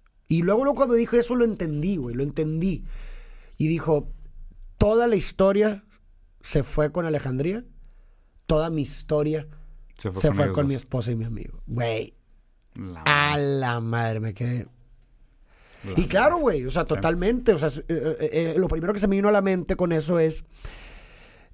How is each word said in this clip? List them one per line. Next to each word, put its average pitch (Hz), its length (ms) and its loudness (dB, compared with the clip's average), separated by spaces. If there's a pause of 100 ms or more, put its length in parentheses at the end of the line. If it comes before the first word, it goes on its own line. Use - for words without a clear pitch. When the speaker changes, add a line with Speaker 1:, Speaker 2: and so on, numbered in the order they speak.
(280)
Speaker 1:
Y 165 140 2
luego, 202 200 4
luego 277 140 2
cuando 254 180 2
dijo 233 220 4
eso 240 180 2
lo 240 100 4
entendí, 180 520 0
güey, 120 180 -4
lo 127 80 -2
entendí. 156 640 -2 (720)
Y 151 100 0
dijo, 156 460 0 (640)
"Toda 226 320 4
la 226 80 4
historia 196 680 2 (580)
se - 200 0
fue 151 300 0
con 175 140 -2
Alejandría, 151 580 -2 (840)
toda 160 240 2
mi 160 100 -2
historia 151 680 -2 (520)
Speaker 2:
Se 104 120 -6
fue 92 120 -4
Speaker 1:
se 156 60 6
Speaker 2:
con 117 80 2
Speaker 1:
fue - 100 4
Speaker 2:
ellos 95 80 -2
Speaker 1:
con 143 100 2
Speaker 2:
dos. 139 40 0
Speaker 1:
mi 139 60 0
esposa 123 360 -4
y 117 60 -2
mi 113 100 -4
amigo". - 400 -10
Güey, 117 480 -4 (600)
Speaker 2:
La 92 300 -12
Speaker 1:
a - 0 - (300)
Speaker 2:
madre. 147 80 0 (160)
Speaker 1:
la 120 220 0
madre, 113 400 -2
me 110 140 -4
quedé. 123 340 -4 (1160)
Speaker 2:
La 98 160 -4
Speaker 1:
Y - 60 2
claro, 202 300 4
Speaker 2:
madre. 330 60 0
Speaker 1:
güey, 170 240 2
o 131 40 -4
sea, 165 120 0
Speaker 2:
Sí. - 60 -4
Speaker 1:
totalmente. 175 640 2
O 165 60 2
sea, 147 100 0
s-, 143 200 -4
eh, 156 320 -2
eh, 151 120 0
eh, 160 260 0
lo 185 100 2
primero 160 260 -2
que 202 60 -6
se 202 80 2
me 190 80 2
vino 202 120 2
a 208 40 6
la 202 100 4
mente 190 340 0
con 175 160 0
eso 160 260 2
es 160 260 0 (1080)